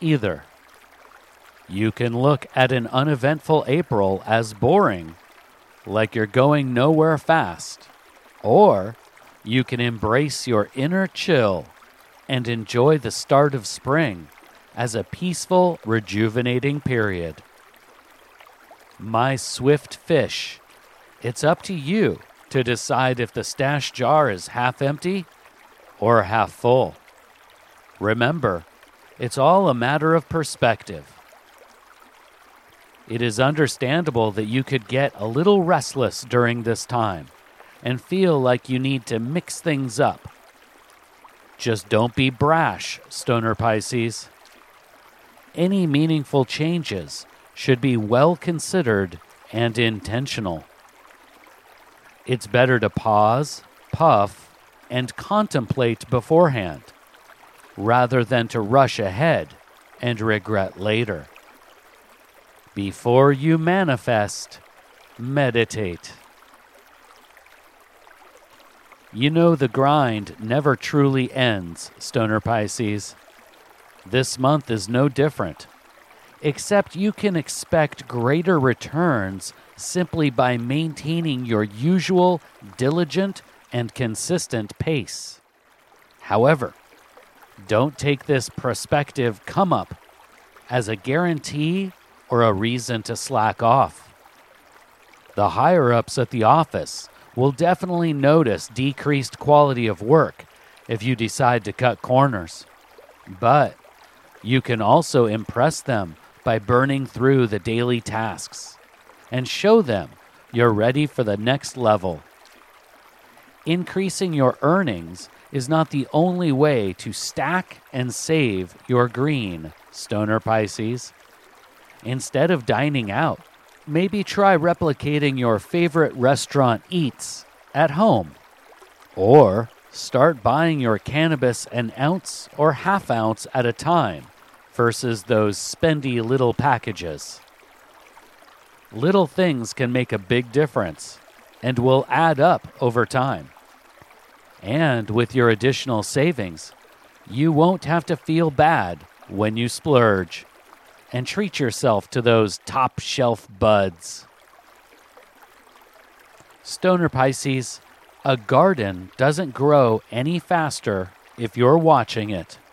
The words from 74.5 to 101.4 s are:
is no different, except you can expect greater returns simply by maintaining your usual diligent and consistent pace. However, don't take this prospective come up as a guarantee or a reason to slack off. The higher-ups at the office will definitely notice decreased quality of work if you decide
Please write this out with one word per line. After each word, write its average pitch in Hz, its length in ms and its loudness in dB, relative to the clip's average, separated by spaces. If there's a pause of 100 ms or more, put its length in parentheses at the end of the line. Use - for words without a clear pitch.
is 104 200 -4
no 127 200 2
different, 135 600 -2 (760)
except 170 540 -2
you 202 160 -2
can 196 240 -2
expect - 720 -2
greater 156 500 0
returns 127 920 -2 (260)
simply 165 520 -2
by 123 260 0
maintaining 147 880 -4
your 113 180 0
usual 175 800 0 (380)
diligent 170 640 -2 (320)
and 120 200 -4
consistent 113 840 -4
pace. - 600 -6 (840)
However, 123 500 0 (960)
don't 123 300 2
take 139 260 -2
this 135 240 -2
prospective 123 960 -4
come 185 300 0
up 95 200 -6 (760)
as 120 180 -2
a 110 80 -4
guarantee 165 960 -2 (380)
or 120 120 4
a 110 120 4
reason 113 480 -4
to 117 140 -8
slack 110 460 -2
off. 117 520 0 (1200)
The 101 160 2
higher-ups 120 640 2
at 127 140 -2
the 113 140 -2
office 117 640 0 (240)
will 131 180 2
definitely 170 640 -2
notice 139 540 2
decreased 135 720 -4
quality 143 480 4
of 104 140 -4
work 131 460 2 (420)
if 110 140 -4
you 127 120 0
decide 113 520 0